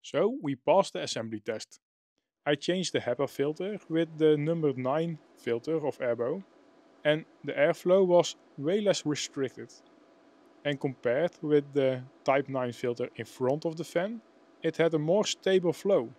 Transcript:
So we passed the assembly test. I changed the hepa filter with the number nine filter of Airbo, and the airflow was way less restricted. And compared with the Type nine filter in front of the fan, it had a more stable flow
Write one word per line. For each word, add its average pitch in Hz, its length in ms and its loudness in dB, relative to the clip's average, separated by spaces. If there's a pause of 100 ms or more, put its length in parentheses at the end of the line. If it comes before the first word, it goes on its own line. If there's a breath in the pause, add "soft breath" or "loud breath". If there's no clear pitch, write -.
(120)
So 208 280 0
we 147 140 -4
passed 175 380 2
the 175 100 -6
assembly 113 380 -6
test. - 400 -10 (640)
I 147 80 2
changed 175 380 -2
the 120 80 0
hepa 127 280 -2
filter 170 600 -4
with 160 200 0 (100)
the 156 180 6
number 151 360 0
nine 147 460 -2 (180)
filter 143 480 -4
of 135 140 -4
Airbo, 131 460 -2 (600)
and 156 200 2 (180)
the 143 100 -6
airflow 180 540 4
was 175 300 4 (200)
way 165 240 -2
less 202 240 0
restricted. 135 680 -6 (920)
And 143 140 -2
compared 139 540 -2 (100)
with 147 300 4
the 131 300 0 (200)
Type 139 260 2
nine 127 240 -4
filter 120 440 -4
in 113 80 -8
front 131 400 -2
of 165 120 -4
the 170 60 -10
fan, 202 380 -4 (420)
it 160 140 -2
had 160 180 2
a 160 60 2
more 175 240 2
stable 185 480 2
flow 143 460 0